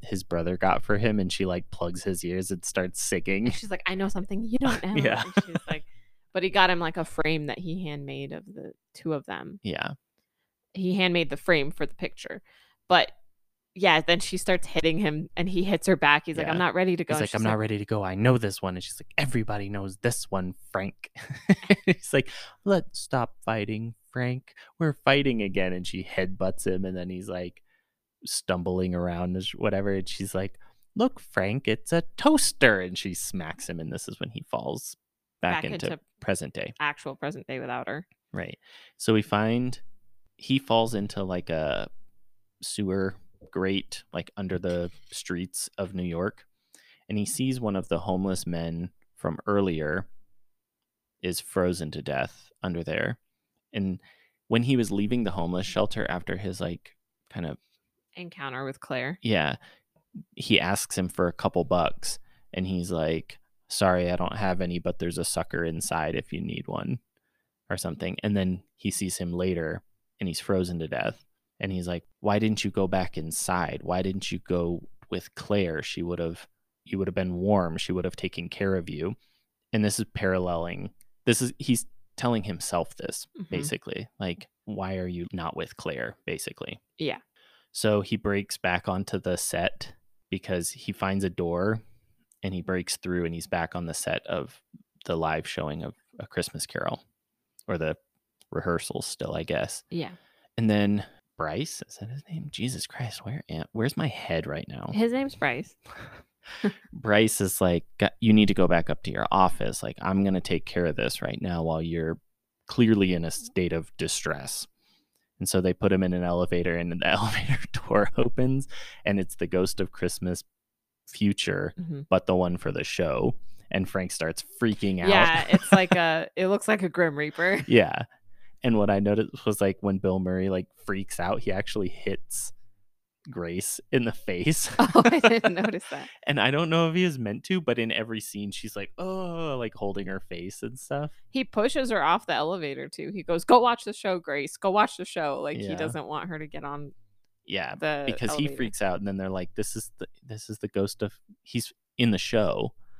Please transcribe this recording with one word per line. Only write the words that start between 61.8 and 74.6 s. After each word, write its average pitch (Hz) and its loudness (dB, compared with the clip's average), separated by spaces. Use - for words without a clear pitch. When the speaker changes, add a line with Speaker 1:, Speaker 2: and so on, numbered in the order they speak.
Speaker 1:
and 92 -4
he's 90 -2
like, 80 -2
"Sorry, 90 2
I 90 0
don't 87 -2
have 92 0
any, 87 -2
but 87 -2
there's 85 -2
a 87 -2
sucker - -2
inside 80 -2
if - -6
you - -6
need - -6
one," 123 -4
or 95 -4
something. 87 -6
And 104 2
then 92 0
he 101 -4
sees - -4
him 87 -4
later, 85 -2
and 98 -4
he's 78 -4
frozen 90 0
to 80 -6
death. 62 -4
And 101 -2
he's 90 -4
like, 87 -4
"Why 104 4
didn't 107 2
you 101 0
go 95 2
back 92 0
inside? 82 -2
Why 90 0
didn't 95 -2
you 92 -4
go 87 -2